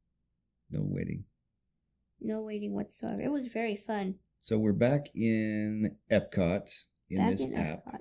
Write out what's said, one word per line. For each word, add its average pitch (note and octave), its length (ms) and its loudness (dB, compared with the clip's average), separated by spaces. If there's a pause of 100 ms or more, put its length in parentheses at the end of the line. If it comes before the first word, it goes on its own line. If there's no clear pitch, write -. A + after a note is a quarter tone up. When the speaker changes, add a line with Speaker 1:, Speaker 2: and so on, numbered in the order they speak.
(720)
Speaker 1:
no - 120 -2
waiting. G1+ 420 -4 (960)
Speaker 2:
No A3 200 -4
waiting G#3 320 -6
whatsoever. G#3 460 -6
It C4+ 120 -2
was C4+ 140 -2
very A3+ 300 -2
fun. G3 400 -4 (240)
Speaker 1:
So - 180 0
we're G#2+ 160 4
back C3+ 400 4
in G#2+ 800 2 (140)
Epcot G2 600 2 (380)
in F2+ 100 -4
Speaker 2:
Back G#3+ 120 4
Speaker 1:
this - 120 0
Speaker 2:
in - 120 -2
Speaker 1:
app. - 320 -4
Speaker 2:
Epcot, - 140 -12